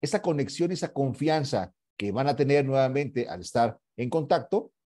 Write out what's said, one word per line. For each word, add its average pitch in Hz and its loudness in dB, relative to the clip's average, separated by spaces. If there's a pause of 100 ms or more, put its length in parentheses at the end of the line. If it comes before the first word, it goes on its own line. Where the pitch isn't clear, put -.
esa 196 0
conexión 170 0
y - -2
esa 160 -6
confianza 139 0 (240)
que 101 -4
van 123 0
a 143 2
tener 143 4
nuevamente 135 0
al 87 -10
estar 117 0 (180)
en 120 -4
contacto, 165 0 (200)